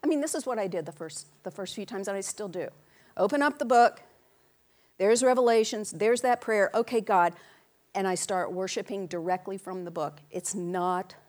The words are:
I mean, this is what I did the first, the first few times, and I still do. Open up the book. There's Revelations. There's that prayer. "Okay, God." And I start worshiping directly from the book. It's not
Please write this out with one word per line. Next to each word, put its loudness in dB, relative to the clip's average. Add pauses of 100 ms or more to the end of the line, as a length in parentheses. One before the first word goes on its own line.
I -2
mean, 2
this -2
is -6
what -2
I -2
did -4
the -10
first, -12 (160)
the -10
first -10
few -8
times, -8
and -4
I -4
still -8
do. -6 (460)
Open 2
up 2
the -4
book. 6 (960)
There's 4
Revelations. 2
There's 2
that 2
prayer. 2
"Okay, 0
God." 4 (580)
And -2
I 0
start -2
worshiping -6
directly -4
from -10
the -10
book. -6 (100)
It's -8
not -4 (140)